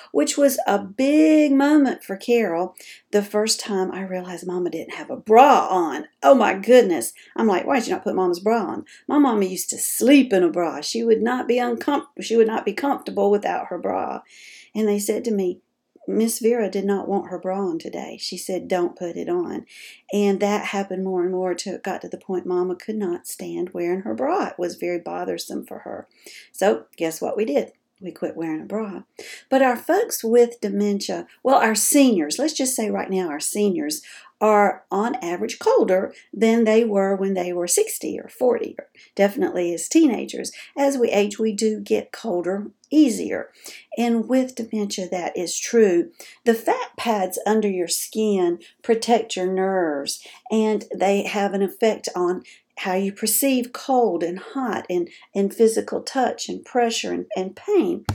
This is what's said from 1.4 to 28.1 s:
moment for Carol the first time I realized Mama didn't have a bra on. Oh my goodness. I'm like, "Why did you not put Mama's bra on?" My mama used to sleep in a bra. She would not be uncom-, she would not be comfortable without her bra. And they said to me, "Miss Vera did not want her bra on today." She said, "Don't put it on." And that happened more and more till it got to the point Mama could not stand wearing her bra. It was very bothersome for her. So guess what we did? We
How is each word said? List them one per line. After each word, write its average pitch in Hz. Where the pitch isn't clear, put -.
moment 285
for 196
Carol 185
the 208
first 214
time 190
I 190
realized 180
Mama 180
didn't 160
have -
a 131
bra 226
on. 160
Oh 277
my 208
goodness. 196
I'm 226
like, 185
"Why 269
did -
you 185
not -
put 196
Mama's 180
bra 220
on?" 165
My 285
mama 226
used 185
to 226
sleep 254
in 180
a 170
bra. 156
She 226
would 220
not 247
be 240
uncom-, 240
she 220
would 226
not 220
be 202
comfortable 202
without 202
her 180
bra. -
And 214
they 208
said 214
to 233
me, 190
"Miss 220
Vera 226
did 196
not 202
want 190
her 180
bra 185
on 175
today." -
She -
said, 180
"Don't 175
put 170
it 170
on." 175
And 202
that 202
happened 196
more 185
and 180
more 185
till 175
it 160
got -
to 175
the -
point 185
Mama 180
could 214
not 180
stand 175
wearing 175
her 220
bra. 285
It -
was 180
very 175
bothersome 175
for -
her. -
So -
guess 165
what -
we 214
did? 262
We 175